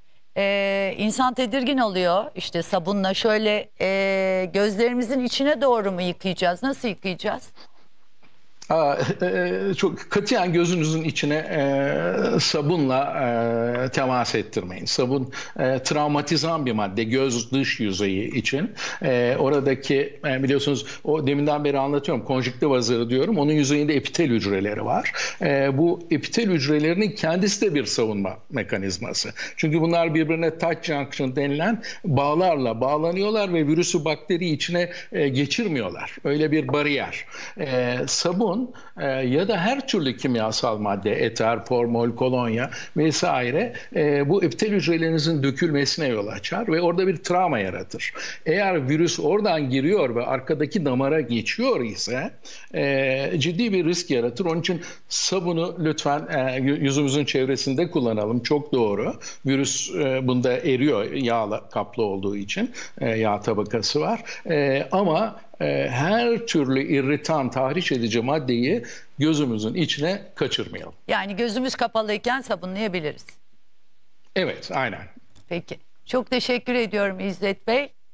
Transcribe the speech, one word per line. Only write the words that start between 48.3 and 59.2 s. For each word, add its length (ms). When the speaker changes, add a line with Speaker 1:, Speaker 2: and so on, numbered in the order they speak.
Speaker 2:
Eğer 420
virüs 320
oradan 500
giriyor 460
ve 100
arkadaki 580
damara 360
geçiyor 600
ise, 500
e, 640
ciddi 340
bir 120
risk 260
yaratır. 340
Onun 160
için 220
sabunu 720
lütfen, 500
e, 300
yü-, 220
yüzümüzün 420
çevresinde 680
kullanalım. 520
Çok 300
doğru. 420